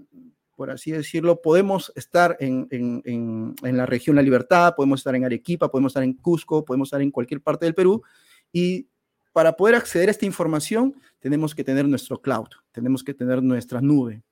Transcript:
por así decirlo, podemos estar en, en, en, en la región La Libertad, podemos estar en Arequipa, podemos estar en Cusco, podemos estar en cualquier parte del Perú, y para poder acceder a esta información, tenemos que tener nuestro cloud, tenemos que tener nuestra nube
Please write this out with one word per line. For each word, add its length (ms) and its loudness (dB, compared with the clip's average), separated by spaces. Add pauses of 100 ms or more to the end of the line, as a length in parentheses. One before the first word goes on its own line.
(580)
por 120 -10
así 220 -10
decirlo, 500 0
podemos 540 2
estar 460 2
en, 280 -2
en, 360 -4
en, 580 -6
en 140 0
la 80 2
región 320 2
La 40 6
Libertad, 540 4
podemos 240 2
estar 160 -4
en 100 0
Arequipa, 460 -2
podemos 200 0
estar 120 -2
en 100 -2
Cusco, 520 -2
podemos 220 -4
estar 140 -4
en 80 0
cualquier 320 -6
parte 240 -2
del 80 0
Perú, 300 2 (480)
y 360 -2 (440)
para 220 4
poder 220 4
acceder 340 0
a 20 0
esta 160 -2
información, 680 -2 (260)
tenemos 360 -2
que 80 -8
tener 240 0
nuestro 340 -4
cloud, 280 -4 (220)
tenemos 320 -4
que 120 -10
tener 260 -2
nuestra 400 -2
nube 400 0 (100)